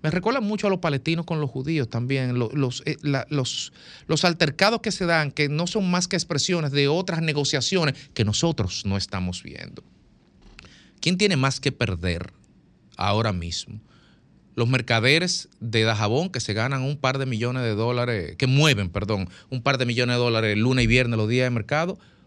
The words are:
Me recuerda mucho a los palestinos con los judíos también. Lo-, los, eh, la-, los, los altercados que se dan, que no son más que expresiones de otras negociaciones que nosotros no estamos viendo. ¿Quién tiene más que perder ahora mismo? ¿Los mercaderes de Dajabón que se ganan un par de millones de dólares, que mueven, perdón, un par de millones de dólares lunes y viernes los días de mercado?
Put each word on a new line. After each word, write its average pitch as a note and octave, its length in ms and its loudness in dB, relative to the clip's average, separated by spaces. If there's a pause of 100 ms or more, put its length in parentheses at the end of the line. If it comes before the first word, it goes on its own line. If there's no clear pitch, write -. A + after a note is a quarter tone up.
Me D#3 80 0
recuerda F#3+ 300 0
mucho G#3 280 -2
a - 20 4
los F#3 100 0
palestinos E3 460 -2
con D#3+ 160 -2
los C#3 80 -2
judíos C3+ 400 -2
también. B2 500 -2
Lo-, A2+ 140 0
los, C3+ 320 -2
eh, D#3 160 -2
la-, C#3 280 -2
los, - 440 -4 (340)
los D#3 160 0
altercados F3+ 560 2
que G#3+ 140 -2
se F#3+ 120 -2
dan, D#3 280 2
que D3 160 0
no D#3 180 0
son F#3+ 240 0
más F3+ 160 0
que G3 80 -4
expresiones D#3+ 560 -2
de C#3+ 160 2
otras E3+ 340 0
negociaciones D3 760 0 (180)
que A#2+ 100 0
nosotros G#2 600 0
no G2 100 0
estamos F#2 480 -4
viendo. - 400 -14 (1160)
¿Quién F3+ 160 2
tiene F#3+ 200 4
más E3 240 2
que C#3 100 0
perder F2 640 -2 (640)
ahora G#2+ 340 0
mismo? F2 480 -6 (760)
¿Los A#2 120 2
mercaderes B2+ 800 2 (140)
de A2+ 220 0
Dajabón A2+ 460 2
que B2+ 120 -6
se G#2+ 120 -4
ganan C3 280 -2
un C#3+ 160 -2
par C3+ 220 0
de C3+ 60 -2
millones B2 380 -2
de A2+ 100 0
dólares, A2+ 640 -2
que C3+ 100 0
mueven, C3 420 4
perdón, G2 400 -2 (200)
un B2+ 120 -6
par C#3 160 2
de B2 80 0
millones B2 320 0
de - 20 2
dólares A2+ 380 2
lunes B2+ 260 4
y A2+ 40 4
viernes A#2+ 300 4
los A2 120 2
días B2+ 160 2
de B2 60 0
mercado? D3 460 -2 (300)